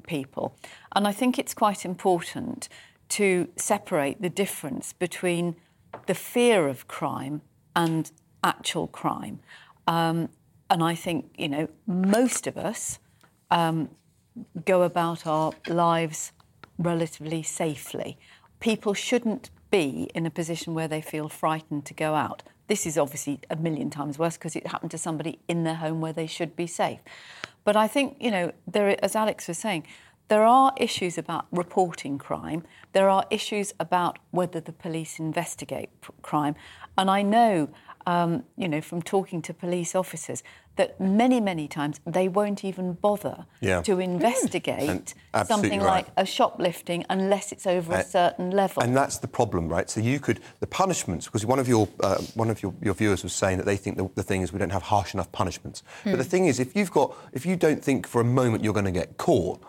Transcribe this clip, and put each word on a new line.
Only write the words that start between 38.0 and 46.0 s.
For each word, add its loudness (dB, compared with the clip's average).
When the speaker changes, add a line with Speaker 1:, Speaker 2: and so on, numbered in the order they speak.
Speaker 1:
um, 2
you -4
know, 0
from -6
talking -2
to -8
police -4
officers, -6
that 0
many, 4
many -2
times -4
they 2
won't 0
even -4
bother -2
Speaker 2:
Yeah. 2
Speaker 1:
to 2
Speaker 2:
Mm. 0
Speaker 1:
investigate 0
Speaker 2:
And -4
absolutely 2
Speaker 1:
something 0
Speaker 2:
right. 4